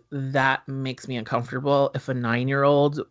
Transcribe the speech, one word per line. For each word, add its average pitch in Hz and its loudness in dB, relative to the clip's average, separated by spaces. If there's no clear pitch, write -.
that 135 0
makes 135 -6
me 131 -6
uncomfortable 131 0
if - -6
a 131 -2
nine-year-old 139 2